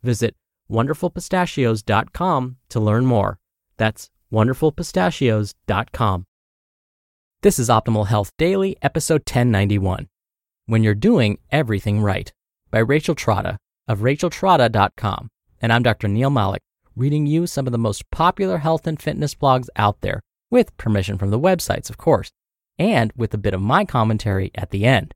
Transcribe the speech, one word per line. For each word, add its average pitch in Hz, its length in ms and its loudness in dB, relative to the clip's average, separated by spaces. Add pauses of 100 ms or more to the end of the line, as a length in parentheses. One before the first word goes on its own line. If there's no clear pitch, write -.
Visit 117 340 -2 (320)
wonderful 123 440 -2
pistachios 139 720 -2
dot 107 280 0
com 135 460 -2 (120)
to 123 100 -4
learn 110 260 2
more. 101 320 0 (400)
That's 110 320 -4 (220)
wonderful 131 400 2
pistachios 143 840 -2 (140)
dot 101 240 -2
com. 95 340 -2 (1200)
This 202 160 4
is 120 100 0
Optimal 110 380 2
Health 104 300 0
Daily, 190 440 0
episode 151 460 -2
ten 123 240 2
ninety-one, 98 580 0 (560)
When 113 160 2
You're 107 140 2
Doing 117 420 2 (140)
Everything 110 500 0
Right, 98 320 -2 (380)
by 110 80 2
Rachel 143 340 0
Trotta 101 440 -2 (300)
of 101 140 -2
rachel 143 300 0
trotta 151 400 2
dot 101 260 2
com. 107 320 -6 (320)
And 117 100 2
I'm 120 120 4
Doctor 113 240 0
Neil 117 240 0
Malik, 101 320 -2 (320)
reading 147 320 0
you 160 180 0
some 139 220 -4
of 123 40 -4
the 120 60 -2
most 110 320 -2
popular 185 480 0
health 160 300 0
and 160 120 -4
fitness 147 360 -4
blogs 131 400 2
out 104 260 0
there, - 200 -6 (280)
with - 280 2
permission 101 400 -2
from 98 120 -2
the 107 100 0
websites, 180 500 0
of - 80 -14
course, - 340 0 (480)
and 165 360 2
with 117 200 -4
a - 20 -2
bit 98 160 -2
of 95 80 -2
my 143 240 2
commentary 107 680 -2
at - 160 -10
the 98 140 -2
end. 110 300 2